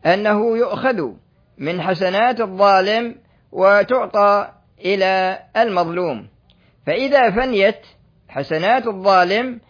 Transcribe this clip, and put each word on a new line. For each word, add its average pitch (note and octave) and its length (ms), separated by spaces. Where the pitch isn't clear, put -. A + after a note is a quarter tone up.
أنه G#3 520
يؤخذ G#3 520
من E3 240
حسنات F#3+ 600
الظالم G3+ 760
وتعطى G3+ 1000
إلى F#3+ 600
المظلوم، F3 720
فإذا B3 460
فنيت G#3+ 540
حسنات E3+ 580
الظالم G3 720